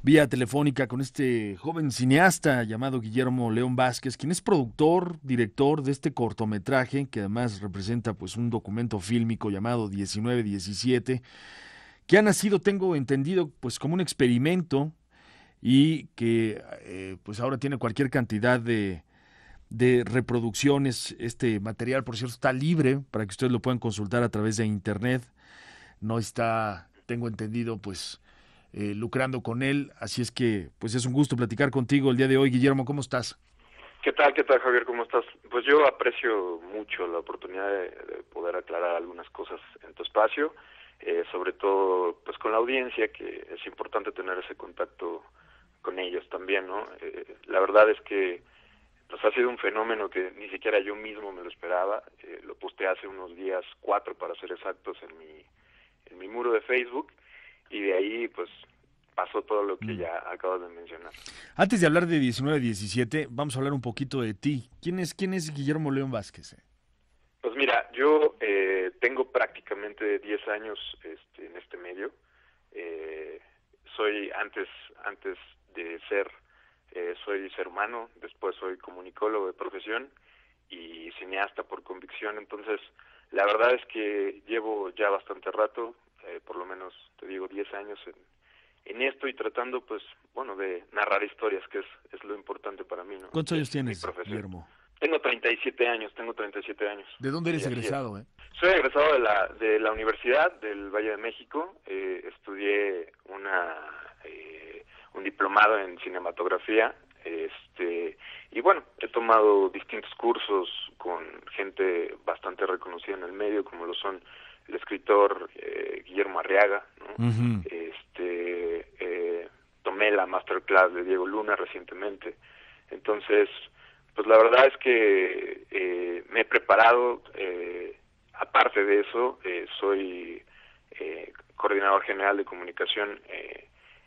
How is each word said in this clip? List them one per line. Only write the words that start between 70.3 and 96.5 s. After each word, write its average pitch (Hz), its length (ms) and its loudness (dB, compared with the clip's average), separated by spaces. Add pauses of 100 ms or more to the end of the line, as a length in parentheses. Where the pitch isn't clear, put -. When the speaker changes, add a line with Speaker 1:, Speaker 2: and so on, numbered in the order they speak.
Speaker 2:
años, 107 300 -6 (240)
este, 82 440 -18
en 85 100 -20
este 87 220 -16
medio. 90 340 -12 (600)
Eh, 80 680 -12 (560)
soy 104 360 -2
antes, 101 360 -8 (360)
antes 95 340 -10 (360)
de 85 240 -10 (100)
ser, 98 220 -2 (640)
eh, 87 220 -6 (100)
soy 98 260 -6
ser 90 180 -8
humano, 113 420 -6 (100)
después - 360 -8
soy 92 200 -8
comunicólogo 92 720 -6
de 90 80 -6
profesión 104 560 -8 (580)
y 82 500 -18
cineasta 95 440 -6
por 92 200 -14
convicción. 95 560 -12
Entonces, 104 420 -8 (500)
la 98 160 0
verdad 113 280 4
es 120 120 -4
que 104 600 -4
llevo 107 440 -4
ya 104 200 0
bastante 98 400 -4
rato, 107 440 -2 (340)
eh, 85 180 -12
por - 100 -14
lo 90 80 -8
menos, 92 300 -14 (240)
te - 80 -18
digo, 95 220 -10
diez 101 260 -8
años 101 320 -12
en, 87 80 -18 (680)
en 113 180 -8
esto 135 240 -4
y 131 80 -6
tratando, 123 460 -6
pues, 110 220 -10 (320)
bueno, 127 200 -10
de 95 380 -6
narrar 101 320 0
historias, 101 440 -4
que 101 120 -6
es, - 60 -14 (260)
es - 120 -18
lo 104 120 -10
importante 98 480 -14
para 87 180 -12
mí, 98 180 -14
¿no? 92 100 -20
Speaker 1:
¿Cuántos 160 220 -4
años 151 160 -2
Speaker 2:
Es - 60 -12
mi 143 60 -4
Speaker 1:
tienes, 113 220 -6
Speaker 2:
profesión. - 340 -8
Speaker 1:
Guillermo? 95 320 -12 (320)
Speaker 2:
Tengo 156 200 0
treinta 120 300 -2
y 117 60 0
siete 123 320 -2
años, 110 260 -4
tengo 117 200 -10
treinta 104 260 -8